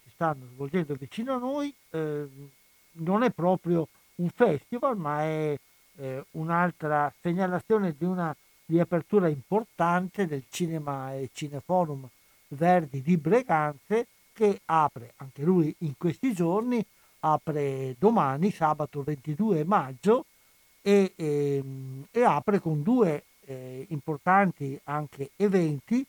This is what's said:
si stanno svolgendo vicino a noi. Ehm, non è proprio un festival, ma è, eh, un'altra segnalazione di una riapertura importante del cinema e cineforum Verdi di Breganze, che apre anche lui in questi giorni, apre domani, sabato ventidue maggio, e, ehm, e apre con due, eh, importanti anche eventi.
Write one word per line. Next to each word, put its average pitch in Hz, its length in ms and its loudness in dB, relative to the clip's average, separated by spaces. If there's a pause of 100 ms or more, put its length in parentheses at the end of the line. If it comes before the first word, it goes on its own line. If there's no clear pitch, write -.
si - 120 -20
stanno 151 400 -2
svolgendo 143 420 -4
vicino 220 380 -6
a 254 60 -2
noi. 285 340 -4 (180)
Ehm, 147 580 -6 (440)
non 180 300 0
è 233 80 2
proprio 170 560 0 (280)
un 175 140 -2
festival, 240 640 0
ma 151 280 -2
è, 156 340 -2 (400)
eh, 131 340 -10
un'altra 160 800 0 (100)
segnalazione 180 760 0
di 156 80 -4
una 175 300 -2 (300)
riapertura 170 640 2
importante 175 1000 -2
del 143 220 -6
cinema 143 640 -4
e 135 200 -6
cineforum 147 760 -2 (420)
Verdi 151 520 2
di 170 160 4
Breganze, 165 920 0 (260)
che 202 320 2
apre 143 520 0
anche 139 260 -12
lui 165 360 4
in 147 180 -4
questi 214 360 -2
giorni, 202 520 0 (360)
apre 143 760 -2
domani, 175 540 2
sabato 151 520 -2
ventidue 151 600 -2
maggio, 180 600 2 (560)
e, 202 340 4
ehm, 139 960 -4
e 240 120 2
apre 190 360 2
con 151 240 -2
due, 190 400 2 (220)
eh, 131 440 -12
importanti 160 920 0
anche 143 520 -8
eventi. 190 720 0